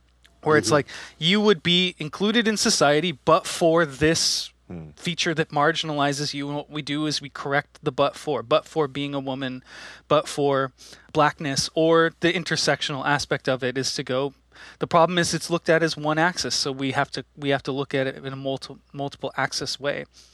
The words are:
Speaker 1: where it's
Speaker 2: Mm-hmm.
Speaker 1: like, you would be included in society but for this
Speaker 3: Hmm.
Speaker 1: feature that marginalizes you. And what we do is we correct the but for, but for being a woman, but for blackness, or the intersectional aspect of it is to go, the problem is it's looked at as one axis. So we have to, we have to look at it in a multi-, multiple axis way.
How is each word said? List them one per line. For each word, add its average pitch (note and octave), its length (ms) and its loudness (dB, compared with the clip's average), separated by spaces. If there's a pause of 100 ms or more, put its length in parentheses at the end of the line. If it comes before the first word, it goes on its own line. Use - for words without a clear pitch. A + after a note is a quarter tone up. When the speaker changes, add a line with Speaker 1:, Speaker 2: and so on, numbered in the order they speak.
(420)
Speaker 1:
where D3+ 160 4
it's F#2 120 2
Speaker 2:
Mm-hmm. D3 40 4
Speaker 1:
like, C#3+ 140 2 (320)
you F3+ 200 2
would G#3 220 4
be F3+ 380 2
included G#3 480 0
in G#3+ 100 0
society D#3 540 2
but D#3+ 340 2
for E3 400 2
this D3+ 680 0 (180)
Speaker 3:
Hmm. D#2+ 260 -12
Speaker 1:
feature E3+ 380 -4
that D#3 160 -2
marginalizes D3 880 0
you. C#3+ 120 -6
And D3 80 -6
what C#3+ 140 -8
we D3 140 -8
do D3 240 -4
is C#3+ 140 -4
we C#3 80 -14
correct - 520 -4
the D3+ 100 -4
but C#3+ 240 0
for, B2+ 280 -4
but D3 220 0
for D3+ 220 -2
being C#3+ 280 -8
a C#3 40 -4
woman, C3 440 -8 (440)
but D3 200 4
for C3+ 460 0 (380)
blackness, D3 600 0
or E3 460 4
the E3 120 4
intersectional D3+ 720 -2
aspect C#3+ 460 0
of C3 140 0
it B2+ 160 -2
is B2+ 160 -4
to C#3+ 80 -6
go, C3+ 320 -4 (420)
the - 80 -2
problem E3+ 320 4
is E3+ 160 2
it's D#3+ 160 -6
looked E3+ 200 0
at D#3+ 120 4
as D#3+ 160 0
one D3+ 220 -2
axis. E3 340 0
So - 180 -2
we C3+ 200 -4
have C#3 200 -2
to, C3+ 140 -10 (100)
we C#3+ 140 -4
have C#3 140 0
to C#3+ 80 -6
look C#3 240 -4
at C3+ 100 0
it C3+ 180 -8
in C3+ 80 -10
a C3+ 40 -12
multi-, C3+ 420 -8 (160)
multiple C#3 420 -8
axis - 440 -4
way. C#3+ 260 -6 (280)